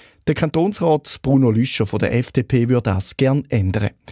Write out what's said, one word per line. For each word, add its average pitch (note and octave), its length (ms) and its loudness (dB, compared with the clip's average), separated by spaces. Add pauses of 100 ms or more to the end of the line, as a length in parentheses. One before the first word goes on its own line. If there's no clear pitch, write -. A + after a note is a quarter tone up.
(260)
Der D#3 80 0
Kantonsrat D#3+ 880 -2
Bruno C3+ 300 4
Lüscher A2+ 340 0
von - 140 -4
der - 160 0
F B2 160 -2
D C3 100 0
P A#2+ 280 0
würde A#2+ 200 0
das F#2+ 260 -2
gern C3+ 340 0
ändern. G2+ 420 0 (200)